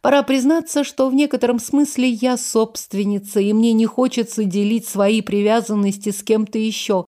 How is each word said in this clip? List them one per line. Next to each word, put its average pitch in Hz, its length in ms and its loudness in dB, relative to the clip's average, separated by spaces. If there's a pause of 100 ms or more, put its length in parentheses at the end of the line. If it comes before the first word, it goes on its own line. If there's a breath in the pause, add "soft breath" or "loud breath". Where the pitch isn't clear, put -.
Пора 277 220 4
признаться, 285 580 0
что 262 260 0
в 262 60 0
некотором 247 460 0
смысле 277 480 0
я 247 280 0
собственница, 208 1040 -2
и 202 120 2
мне 226 200 4
не 220 140 4
хочется 233 580 -2
делить 208 420 0
свои 202 360 0
привязанности 208 880 0
с 202 140 -8
кем-то 220 340 0
еще. 208 460 -2 (140)